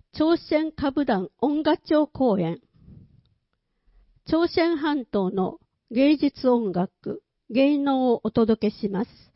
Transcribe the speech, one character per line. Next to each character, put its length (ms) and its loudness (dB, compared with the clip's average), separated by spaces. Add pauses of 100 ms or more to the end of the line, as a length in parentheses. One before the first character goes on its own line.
(140)
朝 220 2
鮮 340 -2
歌 220 -4
舞 140 -2
団 320 -2
音 240 0
楽 220 0
町 240 2
公 320 0
演。 200 -4 (1700)
朝 220 0
鮮 300 0
半 280 -4
島 260 -2
の 280 -4 (320)
芸 260 4
術 320 -2
音 220 0
楽、 520 -6 (260)
芸 280 2
能 340 0
を 120 -2
お 80 -4
届 380 2
け 80 -10
し 120 -6
ま 160 -4
す。 40 -20 (260)